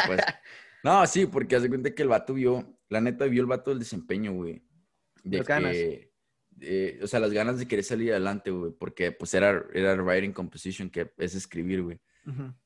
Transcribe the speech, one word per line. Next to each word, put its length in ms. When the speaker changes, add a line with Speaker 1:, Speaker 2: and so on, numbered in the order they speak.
Speaker 1:
pues, 120
no, 220
sí, 220
porque 280
haz 60
de 80
cuenta 240
que 80
el 80
vato 240
vio, 420
la 120
neta 240
vio 160
el 60
vato 240
el 80
desempeño, 540
güey. 300
De 160
Speaker 2:
Las 80
ganas. 260
Speaker 1:
que, 400
eh, 420
o 40
sea, 120
las 140
ganas 260
de 80
querer 160
salir 280
adelante, 400
güey, 200
porque, 420
pues, 200
era, 400
era 280
writing 320
composition, 560
que 280
es 180
escribir, 480
güey. 160
Speaker 2:
Ujú. 280